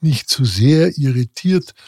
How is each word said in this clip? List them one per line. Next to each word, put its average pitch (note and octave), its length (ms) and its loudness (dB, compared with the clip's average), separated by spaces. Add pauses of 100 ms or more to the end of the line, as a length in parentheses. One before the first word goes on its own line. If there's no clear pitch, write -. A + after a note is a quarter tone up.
nicht D#3 280 -2
zu - 160 -2
sehr D3 520 2
irritiert C#3 760 -2 (140)